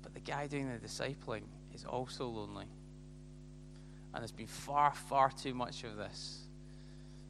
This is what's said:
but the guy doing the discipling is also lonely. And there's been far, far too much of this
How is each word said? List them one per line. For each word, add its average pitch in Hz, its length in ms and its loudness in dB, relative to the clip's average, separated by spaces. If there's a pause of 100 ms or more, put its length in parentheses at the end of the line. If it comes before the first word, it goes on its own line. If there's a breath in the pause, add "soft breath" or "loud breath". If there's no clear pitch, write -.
but - 100 -10
the - 60 -6
guy 143 260 0
doing 139 260 2
the 117 60 -2
discipling 110 640 -2 (300)
is - 100 -10
also 127 440 0
lonely. 101 400 -2 (1500 loud breath)
And - 80 0
there's 113 100 -4
been 113 140 -8
far, 143 480 6
far 135 380 8
too 135 240 -2
much - 280 -2
of 110 140 -6
this - 500 -6 (840 loud breath)